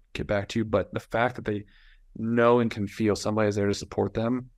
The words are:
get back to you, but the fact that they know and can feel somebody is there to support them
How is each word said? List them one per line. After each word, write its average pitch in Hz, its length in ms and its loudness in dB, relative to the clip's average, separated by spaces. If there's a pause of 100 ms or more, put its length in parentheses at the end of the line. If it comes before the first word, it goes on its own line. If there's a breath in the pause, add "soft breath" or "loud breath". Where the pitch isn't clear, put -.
(140)
get - 120 -6
back 101 240 -2
to - 100 -2
you, 113 60 0
but 104 260 0
the 107 80 -4
fact 120 360 -2
that 113 100 -12
they 104 200 -4 (520 soft breath)
know 117 420 4
and 117 120 2
can 104 160 -4
feel 104 280 0
somebody 107 340 0
is 104 60 0
there 101 120 2
to 101 80 2
support - 400 -4
them 123 420 -4